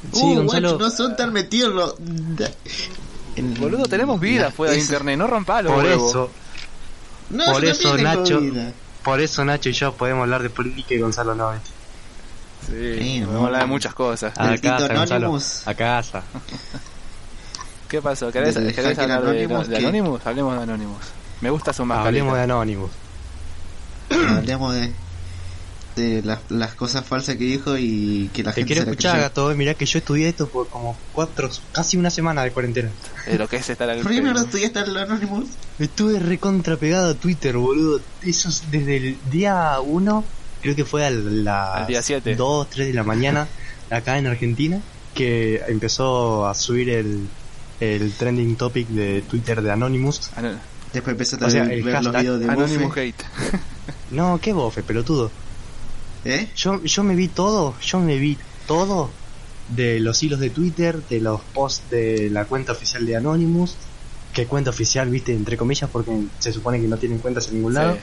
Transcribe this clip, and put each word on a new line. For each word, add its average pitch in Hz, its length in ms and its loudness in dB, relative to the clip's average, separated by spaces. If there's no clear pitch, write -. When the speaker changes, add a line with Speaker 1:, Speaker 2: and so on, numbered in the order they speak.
Speaker 1:
Sí, 233 100 4
Speaker 2:
Uh, 269 120 8
Speaker 1:
Gonzalo. 175 420 4
Speaker 2:
guacho, 214 80 2
no 233 60 4
son 233 260 0
tan 233 160 0
metidos 214 400 2
los, 175 220 0
en 127 240 -2
Speaker 3:
Boludo, 214 260 2
tenemos 220 340 2
vida 214 260 4
Speaker 2:
la 127 60 0
Speaker 3:
fuera 156 220 2
de 151 60 4
Speaker 2:
S 147 80 2
Speaker 3:
internet, 143 300 0
no 202 100 2
rompa 220 340 2
los 160 120 4
Speaker 1:
Por 139 100 6
Speaker 3:
huevos. 147 260 4
Speaker 1:
eso. 127 220 0
Speaker 2:
No, 285 220 0
Speaker 1:
Por 135 120 4
Speaker 2:
yo 330 80 6
Speaker 1:
eso, - 180 2
Speaker 2:
también 143 200 4
tengo 170 140 4
Speaker 1:
Nacho, 175 160 4
Speaker 2:
vida. 123 320 -2
Speaker 1:
por 135 160 2
eso 151 260 0
Nacho 143 240 2
y 120 40 0
yo 139 200 0
podemos 127 300 0
hablar 123 200 2
de 120 60 -2
política 123 440 -2
y 117 60 2
Gonzalo 113 360 0
no, 110 160 0
¿viste? 107 180 -8
Speaker 3:
Sí, 113 360 -2
Speaker 2:
Sí, 127 180 0
Speaker 3:
podemos 101 200 -2
Speaker 2:
no. 123 60 4
Speaker 3:
hablar 127 140 2
de 127 60 2
muchas 135 260 -2
cosas. 113 440 -2
Speaker 1:
A 110 160 2
Speaker 2:
El 110 80 0
Tito 127 160 2
Speaker 1:
casa, 143 160 2
Gonzalo, 123 220 2
Speaker 2:
Anonymous. 143 400 -4
Speaker 1:
a 104 60 -2
casa. 117 500 0
Speaker 3:
<laughs> - 840 -12
¿Qué 151 140 -2
pasó? 131 300 -2
¿Querés, 127 240 2
Speaker 2:
Desde 113 140 2
el 113 60 -2
Speaker 3:
querés 131 220 2
Speaker 2:
hacker 131 140 2
Speaker 3:
hablar 127 220 2
de, 113 100 2
Speaker 2:
Anonymous 117 240 0
Speaker 3:
de 113 100 0
Speaker 2:
que 120 80 2
Speaker 3:
Anonymous? 165 420 2
Hablemos 131 300 0
de 120 60 -4
Anonymous. 107 400 -6
Me 120 80 0
gusta 151 240 0
su 127 120 -2
mascarita. 117 240 2
Speaker 1:
Hablemos 131 260 4
de 127 60 2
Anonymous. 110 500 0
Speaker 2:
Hablemos 135 680 2
de 120 180 0
de 113 260 2
las, 107 160 -2
las 113 260 0
cosas 123 300 -2
falsas 131 300 -2
que 113 80 -2
dijo 135 340 0
y 104 560 0
que 113 100 -2
la 104 80 -2
Speaker 1:
Te 120 100 0
Speaker 2:
gente 123 60 0
Speaker 1:
quiero 123 160 2
Speaker 2:
se - 20 2
la 110 80 0
Speaker 1:
escuchar, 175 200 2
Speaker 2:
creyó. 156 140 4
Speaker 1:
gato, 143 240 2
eh, 147 40 0
mirá 143 180 2
que 143 120 -2
yo 160 140 2
estudié 156 300 2
esto 160 180 -2
por 123 220 -4
como 120 260 -6
cuatro, 143 380 -2
casi 175 240 2
una 175 120 4
semana 160 340 2
de 123 80 0
cuarentena. 120 380 0
Speaker 3:
De - 120 2
lo 107 120 0
que 117 80 -2
es 127 120 -4
estar 120 200 0
al 117 120 0
Speaker 2:
¿Por 202 100 0
qué 233 100 4
no 269 100 4
Speaker 3:
pedo. - 40 2
Speaker 2:
lo 247 100 4
estudiaste 202 340 -2
al 202 160 -2
Anonymous? 202 520 -2
Speaker 1:
Estuve 208 400 2
recontra 175 580 2
pegado 170 340 4
a - 40 2
Twitter, 143 420 2
boludo. 139 420 4
Eso 180 280 0
es 165 220 -2
desde 139 260 2
el 131 200 -2
día 170 540 4
uno, 196 400 2
creo 143 140 0
que 143 100 2
fue 147 200 0
a 139 40 4
las 101 640 2
Speaker 3:
Al 95 120 -2
día 120 140 0
siete. 117 340 0
Speaker 1:
dos, 139 340 2
tres 135 180 -2
de 127 60 -2
la 117 100 2
mañana, 139 440 2
Speaker 3:
<laughs> - 200 -12
Speaker 1:
acá 120 280 0
en 135 100 0
Argentina, 127 520 0
que 113 540 2
empezó 113 800 2
a 98 80 0
subir 123 340 0
el, 104 380 0
el 107 340 0
trending 120 420 0
topic 120 320 0
de 101 360 0
Twitter 117 380 0
de 104 100 2
Anonymous. 131 640 0
Speaker 3:
Ano- 117 220 -4
Speaker 2:
Después 127 220 -4
empezaste 120 300 -2
Speaker 1:
O 117 40 6
sea, 120 140 4
Speaker 2:
a - 20 2
ver 120 140 0
Speaker 1:
el 110 60 -2
Speaker 2:
los 123 80 0
Speaker 1:
hashtag 123 280 2
Speaker 2:
videos 123 180 2
de 117 100 0
Speaker 3:
Anonymous 147 380 2
Speaker 2:
Buffet. 131 320 -4
Speaker 3:
Hate. - 120 -10
<laughs> - 360 -2
Speaker 1:
No, 170 320 2
qué 214 120 0
bofe, 113 300 0
pelotudo. 120 460 2
Speaker 2:
¿Eh? 147 320 0
Speaker 1:
Yo, 190 260 0
yo 160 220 2
me 196 100 4
vi 175 140 4
todo, 180 540 2
yo - 180 0
me 160 180 4
vi 143 200 2
todo 170 440 2
de 120 240 2
los 113 240 2
hilos 147 160 0
de 135 100 0
Twitter, 165 600 0
de 117 100 0
los 110 220 0
posts 135 380 -2
de 113 380 2
la 104 160 2
cuenta 131 260 -2
oficial 117 340 -2
de 117 120 0
Anonymous. 165 580 2
Que 120 120 0
cuenta 131 240 0
oficial, 123 400 0
viste, 127 240 0
entre 110 240 0
comillas, 139 340 0
porque 110 320 0
se 113 140 0
supone 117 260 0
que 113 80 2
no 110 100 2
tienen 117 220 0
cuentas 123 300 -2
en 113 60 -4
ningún 113 180 0
lado. 160 300 2